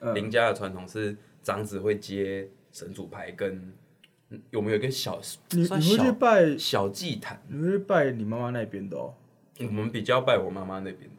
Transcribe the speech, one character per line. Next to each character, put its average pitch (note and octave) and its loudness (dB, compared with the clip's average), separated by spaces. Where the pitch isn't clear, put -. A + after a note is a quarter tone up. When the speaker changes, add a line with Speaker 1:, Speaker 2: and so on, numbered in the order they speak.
Speaker 1:
嗯。 A#2 -2
Speaker 2:
林 G#2+ -2
家 A#2 4
的 G#2 4
传 G2 -6
统 F#2 -12
是 G#2 -4
长 G2+ -4
子 G2+ -6
会 G2+ 0
接 G2 -6
神 F#2 -14
主 F#2+ -12
牌 F2+ -14
跟， F#2 -6
我 A2 -2
们 G#2+ 0
有 G#2+ 4
一 G#2 0
个 C3 0
小， F2+ -6
Speaker 1:
你， F3 4
Speaker 2:
算 F3 2
小， E3+ 6
Speaker 1:
你 A3+ 6
会 B3+ 4
去 B3+ 4
拜 F#3+ 6
Speaker 2:
小 G2+ 2
祭 - -6
坛。 - -12
Speaker 1:
你 C#3+ -8
会 F3 0
去 G3 2
拜 E3+ 2
你 A2+ -4
妈 A2+ -4
妈 B2 -4
那 A#2+ -4
边 G2 -8
的 - -8
哦？ - -8
Speaker 2:
我 A#2+ -6
们 G#2+ -4
比 A2+ -4
较 B2 2
拜 B2+ 4
我 F#2 -2
妈 F#2+ -6
妈 F#2+ -6
那 F#2+ -8
边 - -14